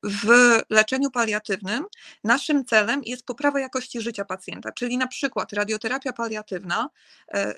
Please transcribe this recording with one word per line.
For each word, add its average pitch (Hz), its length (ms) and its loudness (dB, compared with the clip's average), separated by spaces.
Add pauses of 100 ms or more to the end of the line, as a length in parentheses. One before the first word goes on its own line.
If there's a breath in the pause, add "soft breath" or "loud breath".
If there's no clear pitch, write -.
w 202 220 -4 (440)
leczeniu 254 400 4
paliatywnym 214 720 -2 (400 loud breath)
naszym 277 400 2
celem 226 400 2
jest 247 220 -10
poprawa 277 340 0
jakości 254 400 -6
życia 214 240 -6
pacjenta, 190 480 -10
czyli 247 260 -4
na 262 80 0
przykład - 460 -4
radioterapia 220 600 -4
paliatywna, 214 760 -6 (460 soft breath)
e, 202 240 -2